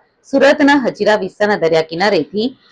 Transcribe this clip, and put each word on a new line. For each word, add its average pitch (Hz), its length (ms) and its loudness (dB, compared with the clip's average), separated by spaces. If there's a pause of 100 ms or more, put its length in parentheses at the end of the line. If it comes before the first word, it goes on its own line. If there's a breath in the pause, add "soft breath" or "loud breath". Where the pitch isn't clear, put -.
(240)
સુરતના 285 520 2
હજીરા 214 400 -2
વિસ્તારના 202 400 -4
દરિયા 160 260 0
કિનારેથી 190 760 -4 (140)